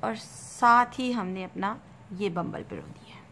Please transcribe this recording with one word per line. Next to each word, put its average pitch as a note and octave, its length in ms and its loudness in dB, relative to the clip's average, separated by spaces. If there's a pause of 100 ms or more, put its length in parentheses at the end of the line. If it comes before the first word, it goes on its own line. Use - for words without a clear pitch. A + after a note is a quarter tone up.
और A3 120 -2
साथ - 800 4
ही B3+ 140 0
हमने F#3 320 -4
अपना F#3+ 340 -4 (340)
ये F#3+ 180 -2
bumble E3+ 320 -4
पिरो E2 200 -10
दिया - 340 -18
है। - 160 -20